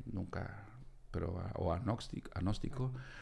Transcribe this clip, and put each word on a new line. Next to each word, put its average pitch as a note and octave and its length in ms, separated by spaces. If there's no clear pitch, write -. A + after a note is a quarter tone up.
nunca, F#2+ 640
pero, F2 300
ah, F#2 160
o F2 160
agnóstico, - 640
agnóstico, B2 580